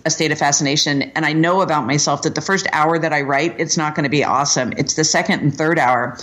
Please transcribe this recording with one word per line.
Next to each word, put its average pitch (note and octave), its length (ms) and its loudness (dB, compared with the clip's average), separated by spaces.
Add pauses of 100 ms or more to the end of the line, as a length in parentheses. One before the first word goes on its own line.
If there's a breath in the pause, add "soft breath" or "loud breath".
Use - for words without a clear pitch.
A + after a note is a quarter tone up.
a D#3 40 0
state D#3 240 0
of D3 40 -2
fascination." C#3+ 680 0 (120)
And D#3+ 100 -2
I D3 60 0
know E3+ 300 2
about D3+ 260 0
myself D3 360 0
that - 120 -2
the D3 60 -2
first F#3+ 320 -2
hour D#3+ 260 2
that D#3 140 0
I D3 80 0
write, C#3+ 360 0
it's D#3+ 200 -2
not D3+ 180 -2
gonna C#3+ 140 0
be C#3+ 160 2
awesome. B2+ 500 0
It's - 200 -2
the D#3 100 0
second F3 340 0
and D3 160 0
third D#3+ 240 0
hour. B2 440 0